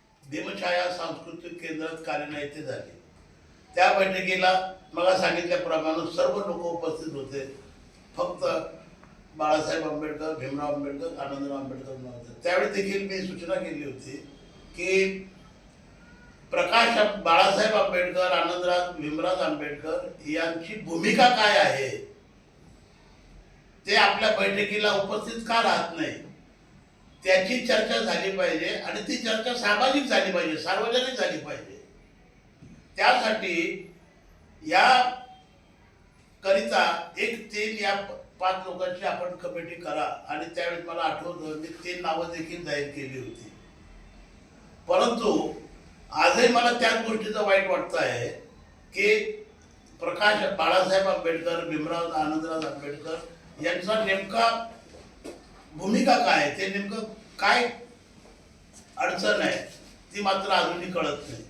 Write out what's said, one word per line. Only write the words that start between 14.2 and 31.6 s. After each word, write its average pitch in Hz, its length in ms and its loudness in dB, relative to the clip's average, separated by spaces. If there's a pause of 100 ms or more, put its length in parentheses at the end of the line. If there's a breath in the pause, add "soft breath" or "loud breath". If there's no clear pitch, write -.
की 190 440 2 (1300)
प्रकाश 214 720 4
बाळासाहेब 196 540 6
आंबेडकर, 180 560 2
आनंदराव, 175 680 0
भीमराव 160 340 -2
आंबेडकर 151 720 -4 (200)
यांची 165 540 -4
भूमिका 196 480 4
काय 214 280 4
आहे, - 580 0 (1700)
ते 202 80 2
आपल्या 208 440 6
बैठकीला 202 540 2
उपस्थित 214 480 -2
का 226 220 2
राहत 175 360 2
नाही, - 140 -2 (1120)
त्याची 185 440 2
चर्चा - 320 2
झाली 190 380 -2
पाहिजे 165 280 0
आणि 208 360 -4
ती 240 160 -4
चर्चा 226 360 -2
सामाजिक 240 500 2
झाली 190 280 2
पाहिजे, 160 260 0
सार्वजनिक 233 600 -2
झाली - 180 -2
पाहिजे. 147 500 -12 (1120)